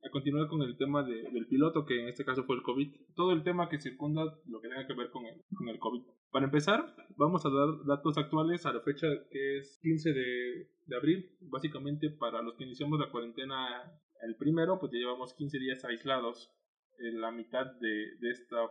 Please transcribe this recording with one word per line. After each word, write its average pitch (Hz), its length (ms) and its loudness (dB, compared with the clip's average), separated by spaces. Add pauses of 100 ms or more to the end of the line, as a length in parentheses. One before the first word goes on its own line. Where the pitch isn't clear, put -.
a 131 60 -6
continuar 143 380 0
con 156 160 0
el 120 140 -2
tema 139 260 2
de, 117 180 -4 (100)
del 113 160 -2
piloto, 151 380 4
que 123 160 0
en 117 60 -6
este 127 180 -6
caso 131 200 0
fue 127 100 2
el 120 80 -4
covid. 139 320 -2 (200)
Todo 180 180 4
el 156 100 2
tema 175 260 2
que 151 100 -2
circunda 147 440 -2 (240)
lo 113 140 -8
que 117 80 -10
tenga 131 180 -8
que 135 80 -4
ver 123 160 -4
con 123 160 -10
el, 110 160 -18 (120)
con 123 140 -6
el 107 100 -6
covid. 120 220 -2 (300)
Para 135 140 4
empezar, 151 500 2 (200)
vamos 160 300 4
a 151 40 4
dar 139 180 4 (200)
datos 147 300 4
actuales 160 480 2
a 135 80 0
la 120 80 0
fecha 147 260 0 (240)
que 139 280 0
es 139 240 -18
quince 160 300 4
de, 123 560 -2 (180)
de 127 80 -6
abril. 156 460 2
Básicamente, 147 680 -4
para 113 320 -2
los 117 120 -6
que - 100 -10
iniciamos 143 340 -2
la 135 120 -2
cuarentena 120 440 -6 (680)
el 113 140 -6
primero, 165 440 2
pues 143 120 -6
ya 120 80 -2
llevamos 123 360 -4
quince 143 240 -6
días 127 260 -4
aislados 120 680 -2 (460)
en 117 240 -6
la 113 100 -2
mitad 117 340 -4 (140)
de, 107 400 -2
de 120 120 -2
esta 120 260 -6 (140)